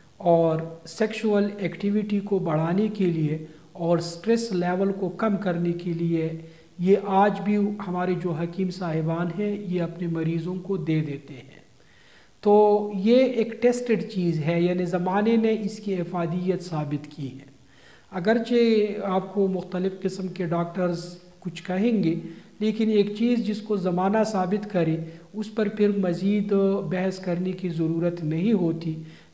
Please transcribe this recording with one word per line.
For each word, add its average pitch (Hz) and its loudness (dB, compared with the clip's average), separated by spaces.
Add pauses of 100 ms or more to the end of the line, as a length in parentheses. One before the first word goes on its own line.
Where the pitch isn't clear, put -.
(220)
और 165 2
sexual 208 0 (100)
activity 202 0
को 190 0
बढ़ाने 165 2
के 202 0
लिए 160 0 (280)
और 170 2
stress 226 -2
level 180 0
को 190 -2
कम 214 0
करने 175 0
के 170 -4
लिए 165 -2 (340)
ये 196 4
आज 196 4
भी 208 0
हमारे 180 -2
जो 170 -2
हकीम 170 -2
साहिबान 165 -2
हैं, 208 -4
ये 175 -2
अपने 170 -4
मरीज़ों 165 -2
को 190 -4
दे 156 0
देते 147 -8
हैं। - -20 (800)
तो 208 6
ये 233 6
एक 226 -2
टेस्टेड 240 2
चीज़ 170 0
है, 170 2
यानी 180 2
ज़माने 185 2
ने 220 2
इसकी 202 -4
इफादियत 175 -2
साबित 151 -4
की 139 -12
है। 131 -16 (560)
अगरचे 226 2 (100)
आपको 190 0
मुख्तलिफ़ 185 -2
किस्म 185 -4
के 175 -6
डॉक्टर्स 170 -2 (200)
कुछ 165 -10
कहेंगे, 180 0 (400)
लेकिन 220 0
एक 208 2
चीज़ 233 2
जिसको 208 -2
ज़माना 185 2
साबित 202 -2
करे, 160 0 (220)
उस 214 -8
पर 208 0
फिर 208 2
मज़ीद 196 0 (420)
बहस 185 -2
करने 180 -2
की 180 -4
ज़रूरत 165 0
नहीं 165 0
होती। 165 0 (280)